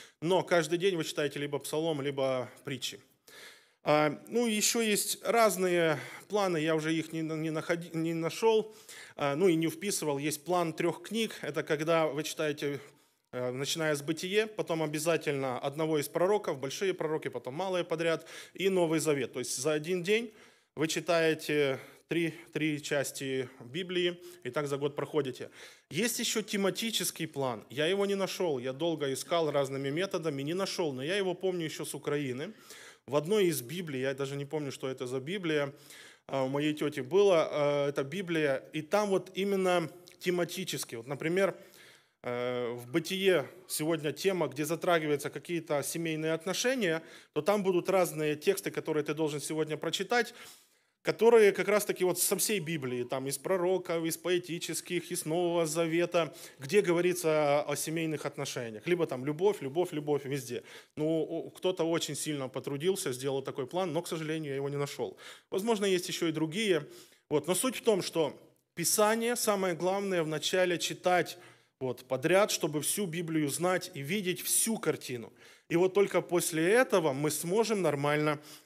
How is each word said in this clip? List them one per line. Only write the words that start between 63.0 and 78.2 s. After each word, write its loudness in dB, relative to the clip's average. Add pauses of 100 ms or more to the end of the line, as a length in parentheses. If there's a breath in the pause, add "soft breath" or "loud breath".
сделал -2
такой -6
план, -2
но, -2
к -8
сожалению, -4
я -4
его -2
не -4
нашёл. -4 (340 loud breath)
Возможно, 0
есть 2
ещё -2
и 0
другие. 0 (440 loud breath)
Вот. 2
Но 2
суть 0
в -10
том, 4
что 0 (420)
Писание, 2
самое 2
главное, 0
вначале 0
читать 0 (420 loud breath)
вот -4
подряд, 4
чтобы -2
всю -2
Библию -2
знать 0
и -8
видеть -2
всю 0
картину. -4 (380 loud breath)
И 4
вот 4
только 4
после 0
этого 4
мы 0
сможем 0
нормально 2 (260 loud breath)